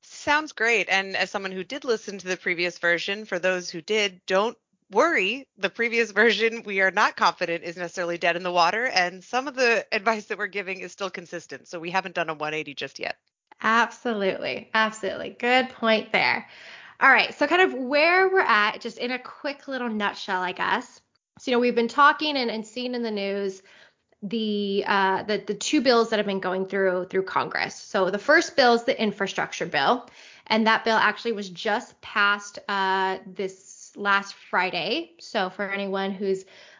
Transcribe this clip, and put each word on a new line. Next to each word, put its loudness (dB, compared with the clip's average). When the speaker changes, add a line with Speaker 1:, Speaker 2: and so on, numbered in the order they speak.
Speaker 1:
Sounds -2
great. 2
And 0
as 0
someone -6
who -8
did -10
listen -2
to -12
the -2
previous -2
version, -2
for -4
those 0
who -10
did, -2
don't 0
worry. 2
The -2
previous 0
version, 2
we -2
are 4
not 2
confident 0
is -8
necessarily -6
dead 2
in -6
the -2
water. 4
And 0
some -4
of -10
the 2
advice -2
that -6
we're -6
giving -8
is -12
still -8
consistent. -14
So -10
we -10
haven't -2
done -2
a -4
one -6
eighty -8
just -12
yet. -8
Speaker 2:
Absolutely. -2
Absolutely. -2
Good 2
point 0
there. 2
All 8
right. 4
So 0
kind 4
of 4
where 4
we're 2
at, 2
just -10
in -4
a -4
quick -10
little -4
nutshell, -4
I -2
guess. -2
So, -8
you 4
know, 4
we've 2
been 2
talking 4
and, 0
and -6
seeing -8
in -4
the -4
news -4
the, -2
uh, 2
the, -2
the -4
two 0
bills 4
that 0
have 2
been -2
going -2
through, 0
through -2
Congress. -4
So 0
the -4
first 2
bill 6
is 2
the 0
infrastructure -2
bill. 0
And 2
that 2
bill 2
actually 0
was -8
just -4
passed, -2
uh, 0
this -12
last 0
Friday. -2
So -4
for -6
anyone -4
who's -4